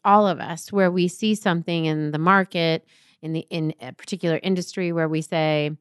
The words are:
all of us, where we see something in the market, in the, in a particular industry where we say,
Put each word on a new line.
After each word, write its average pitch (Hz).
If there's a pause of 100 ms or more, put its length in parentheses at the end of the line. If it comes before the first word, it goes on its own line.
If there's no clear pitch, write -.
all 208
of 175
us, -
where 190
we 180
see 214
something 170
in 156
the 156
market, 175 (340)
in 160
the, 160
in 156
a 127
particular -
industry 180
where 165
we 156
say, 156